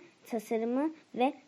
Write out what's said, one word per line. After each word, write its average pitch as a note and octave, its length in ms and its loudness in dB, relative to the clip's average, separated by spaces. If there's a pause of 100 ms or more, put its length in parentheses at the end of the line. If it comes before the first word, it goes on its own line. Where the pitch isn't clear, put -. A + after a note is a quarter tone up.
(300)
tasarımı A#3+ 600 0 (240)
ve C4+ 200 4 (140)